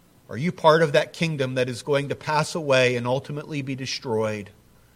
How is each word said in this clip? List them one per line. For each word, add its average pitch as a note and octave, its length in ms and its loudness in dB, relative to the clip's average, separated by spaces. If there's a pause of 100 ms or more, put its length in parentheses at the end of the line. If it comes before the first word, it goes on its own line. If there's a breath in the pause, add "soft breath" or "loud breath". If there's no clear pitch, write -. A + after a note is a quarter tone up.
(280)
Are - 80 -10
you E3 160 -2
part D#3+ 300 6
of D3+ 100 2
that D3+ 220 2
kingdom C3+ 400 -2
that B2+ 160 0
is A#2 120 -8
going C#3 280 -2
to C3 40 -4
pass D3+ 400 -2
away C3 420 4
and A#2+ 100 -4
ultimately C#3+ 560 -4
be C3+ 120 -6
destroyed A2 760 -4 (460 soft breath)